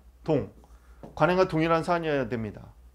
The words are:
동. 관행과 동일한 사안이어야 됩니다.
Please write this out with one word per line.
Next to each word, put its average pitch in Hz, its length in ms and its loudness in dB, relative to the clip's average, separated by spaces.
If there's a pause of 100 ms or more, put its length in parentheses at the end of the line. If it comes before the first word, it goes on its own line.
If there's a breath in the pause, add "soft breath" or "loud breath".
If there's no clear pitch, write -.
(240)
동. 123 280 -2 (640 soft breath)
관행과 180 320 4
동일한 165 360 0
사안이어야 156 460 -2
됩니다. 110 320 -6 (340)